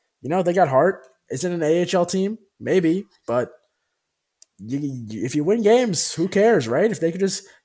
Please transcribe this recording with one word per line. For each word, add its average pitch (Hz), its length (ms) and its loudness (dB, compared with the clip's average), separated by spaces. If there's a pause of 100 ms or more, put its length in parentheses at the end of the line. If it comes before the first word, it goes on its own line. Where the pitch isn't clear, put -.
(200)
you 120 80 -12
know, 180 140 0
they 175 100 0
got 175 160 4
heart. 151 380 2 (240)
Is 143 140 -8
it 180 80 -2
an 170 100 -4
A - 40 0 (140)
H 175 140 -2
L 175 100 4
team? 190 320 -2 (240)
Maybe, 175 460 0 (200)
but 120 260 -2 (1080)
you, 113 220 -8
you, 117 440 -8
if 135 100 -6
you 147 100 0
win 220 180 0
games, 220 500 2
who 170 160 -2
cares, 196 400 2
right? 170 220 0
If 175 100 -6
they 165 100 0
could 180 100 -6
just 190 240 -4 (200)